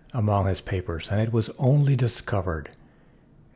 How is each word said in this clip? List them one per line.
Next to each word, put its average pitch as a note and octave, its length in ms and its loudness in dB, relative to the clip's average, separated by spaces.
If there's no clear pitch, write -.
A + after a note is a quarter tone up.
among G#2 360 2
his F#2 120 0
papers, E2+ 520 -6
and G#2 100 2
it A2+ 100 0
was A2+ 280 0
only C#3 360 4
discovered F#2+ 760 -2